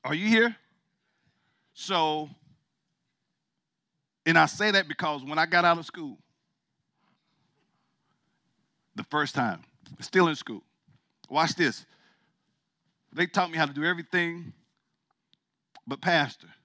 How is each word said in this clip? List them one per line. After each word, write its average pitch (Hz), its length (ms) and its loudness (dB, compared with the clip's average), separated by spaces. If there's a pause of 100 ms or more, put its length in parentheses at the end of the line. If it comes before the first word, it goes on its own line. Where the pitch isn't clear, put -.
Are 131 100 -4
you 190 140 -2
here? 226 280 4 (1160)
So, 156 560 -2 (1900)
and 165 140 4
I 156 80 8
say 208 240 -2
that 196 180 2
because 151 340 -4
when 147 160 -4
I 165 80 2
got 175 180 2
out 170 140 4
of 165 60 -10
school, 151 320 -14 (2750)
the - 100 -12
first 147 300 -4
time, 113 280 -2 (380)
still 180 280 2
in 151 60 0
school, 117 280 -12 (680)
watch 160 260 0
this. 156 300 -2 (1300)
They 175 140 0
taught 180 240 0
me 160 80 -6
how 156 80 4
to 139 60 -8
do 147 120 -4
everything 170 680 -2 (1300)
but 135 140 -8
pastor 156 480 0 (160)